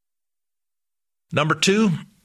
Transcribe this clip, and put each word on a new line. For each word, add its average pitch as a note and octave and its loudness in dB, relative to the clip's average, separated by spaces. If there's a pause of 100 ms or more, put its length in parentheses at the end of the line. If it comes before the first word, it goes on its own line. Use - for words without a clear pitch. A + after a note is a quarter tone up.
(1300)
Number D#3 0
two, G3+ 2 (340)